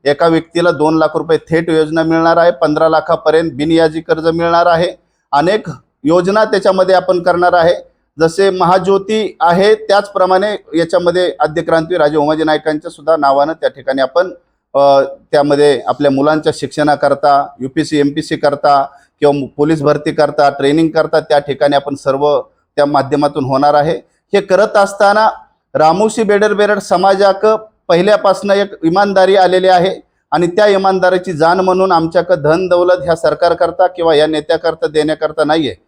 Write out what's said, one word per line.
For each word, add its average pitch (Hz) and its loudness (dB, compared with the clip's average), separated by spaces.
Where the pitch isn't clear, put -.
एका 143 0
व्यक्तीला 165 0
दोन 156 0
लाख 156 0
रुपये 156 0
थेट 165 -4
योजना 156 0
मिळणार 165 0
आहे, 175 4
पंधरा 160 0
लाखापर्यंत 160 0
बिनयाजी 160 -2
कर्ज 160 -4
मिळणार 170 0
आहे, 175 0
अनेक 175 0
योजना 190 2
त्याच्यामध्ये 190 2
आपण 180 0
करणार 175 2
आहे. 175 0
जसे 165 0
महाज्योती 190 0
आहे, 190 2
त्याचप्रमाणे 196 0
याच्यामध्ये 175 0
आद्य 156 -2
क्रांती 165 -2
राजे 151 0
उमाजी 151 0
नाईकांच्या 156 -4
सुद्धा 160 -2
नावानं 143 0
त्या 143 -4
ठिकाणी 135 -6
आपण, 175 -2
अ, 139 4
त्यामध्ये 147 2
आपल्या 139 0
मुलांच्या 151 0
शिक्षणाकरता, 143 0
युपीसी, 147 -4
एमपीसी 147 -2
करता 143 0
किंवा 147 2
मु-, 143 -4
पोलीस 151 0
भरती 147 -2
करता, 143 0
ट्रेनिंग 143 0
करता 156 0
त्या 151 0
ठिकाणी 143 -2
आपण 139 -4
सर्व 139 -2
त्या 143 2
माध्यमातून 143 -2
होणार 135 0
आहे. 151 0
हे 202 2
करत 196 0
असताना 202 2
रामोशी 196 0
बेडर 208 0
बेरड 208 0
समाजाक 196 0
पहिल्यापासनं 196 0
एक 196 0
इमानदारी 190 2
आलेली 185 2
आहे 185 2
आणि 165 0
त्या 208 2
इमानदारीची 185 0
जाण 165 0
म्हणून 185 0
आमच्याक 165 0
धन 165 0
दौलत 180 2
ह्या 165 0
सरकारकरता 165 0
किंवा 165 0
या 151 2
नेत्याकरता 160 -4
देण्याकरता 151 -2
नाहीये 147 -2